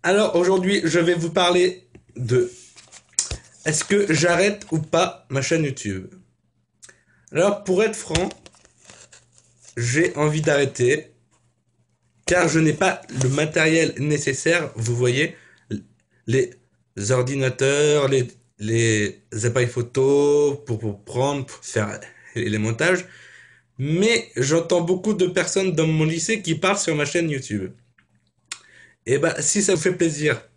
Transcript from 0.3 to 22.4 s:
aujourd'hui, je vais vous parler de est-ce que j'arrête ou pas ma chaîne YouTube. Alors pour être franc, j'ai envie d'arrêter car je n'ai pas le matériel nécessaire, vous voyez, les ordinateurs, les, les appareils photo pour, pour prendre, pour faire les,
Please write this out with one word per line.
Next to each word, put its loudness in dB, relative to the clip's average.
aujourd'hui, 2
je 2
vais 2
vous -4
parler 2
de 0
est-ce 0
que 2
j'arrête 2
ou 0
pas 0
ma -2
chaîne 0
YouTube. -8
Alors 0
pour 2
être -2
franc, -2
j'ai 0
envie 0
d'arrêter 0
car 2
je 2
n'ai 4
pas 0
le 2
matériel 2
nécessaire, -2
vous -2
voyez, 0
les 0
ordinateurs, 2
les, 2
les 0
appareils 0
photo 2
pour, -6
pour -8
prendre, -4
pour -20
faire -4
les, -4